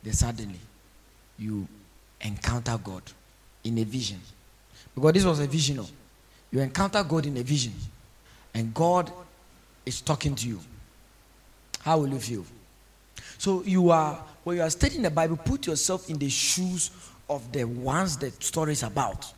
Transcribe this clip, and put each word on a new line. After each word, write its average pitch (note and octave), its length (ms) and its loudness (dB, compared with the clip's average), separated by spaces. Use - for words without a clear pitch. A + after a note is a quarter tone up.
Then G#2+ 100 -6
suddenly, G#2+ 480 -2
you G#2+ 280 -4
encounter A#2 640 -2
God F#2 200 -12
in A2+ 140 0
a A2+ 60 2
vision. G#2 360 -6
Because D3+ 180 6
this F#3+ 120 6
was D#3+ 160 4
a C#3+ 60 0
vision. C#3 340 2
Oh. F#2 80 -10
You C3 100 0
encounter F#3+ 420 2
God D#3 240 0
in C#3+ 100 -4
a A#2+ 60 -4
vision. B2+ 300 0
And A2+ 180 -2
God F3 380 4
is - 160 -6
talking C#3+ 340 0
to A#2 140 -4
you. G#2 120 -6
How D#3+ 180 2
will C#3+ 100 2
you C3+ 100 -2
feel? G#2+ 260 -6
So F#3+ 260 0
you F#3 260 6
are, D#3 320 4
when F3 120 0
you E3+ 60 2
are D#3+ 80 2
studying F#3+ 320 2
the F3+ 80 4
Bible, D#3+ 260 2
put - 300 -2
yourself F3+ 440 -2
in D#3 80 -2
the C#3 100 0
shoes F3+ 640 0
of B2+ 240 -4
the B2+ 120 0
ones C3 520 0
the C3 160 -4
story D#3 400 -2
is C#3+ 100 -2
about. A2+ 560 -4